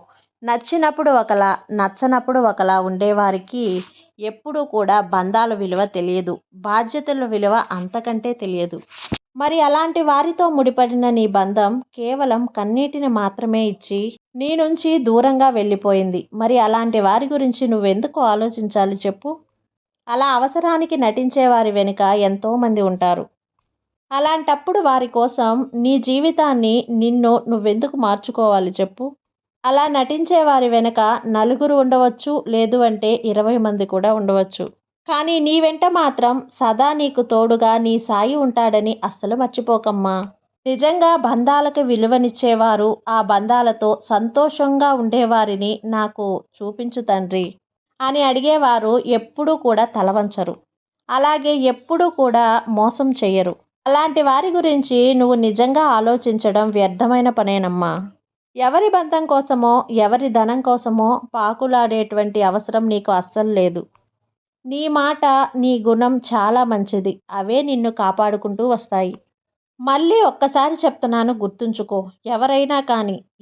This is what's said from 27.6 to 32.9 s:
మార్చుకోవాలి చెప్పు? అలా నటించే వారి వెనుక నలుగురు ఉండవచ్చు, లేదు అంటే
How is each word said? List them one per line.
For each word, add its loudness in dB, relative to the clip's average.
మార్చుకోవాలి 0
చెప్పు? -6
అలా 2
నటించే 0
వారి 2
వెనుక 2
నలుగురు 2
ఉండవచ్చు, 2
లేదు 0
అంటే 0